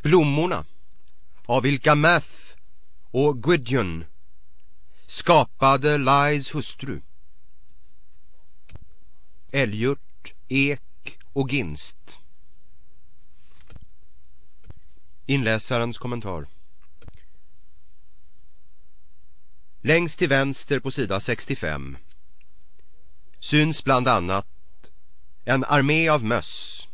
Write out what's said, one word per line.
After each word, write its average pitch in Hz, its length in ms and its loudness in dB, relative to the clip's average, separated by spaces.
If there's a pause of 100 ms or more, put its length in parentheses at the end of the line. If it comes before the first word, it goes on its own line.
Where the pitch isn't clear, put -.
Blommorna, 156 600 6 (800)
av 120 180 4
vilka 143 320 6
Math - 600 4 (560)
och 131 320 4
Gwydion 117 640 2 (1000)
skapade 139 920 6
Lais 143 580 4
hustru. 131 460 -2 (2500)
Älgurt, 123 840 0 (140)
ek - 720 0 (140)
och 135 160 0
ginst. 98 680 -2 (3000)
Inläsarens 117 720 2
kommentar. 104 500 -2 (3250)
Längst 165 380 2
till 170 100 4
vänster 135 500 2
på 135 120 -2
sida 101 280 0
sextiofem 76 760 -2 (1400)
syns 151 440 4
bland 127 240 4
annat 98 400 4 (1000)
en 131 180 4
armé 151 460 6
av 147 140 6
möss - 720 2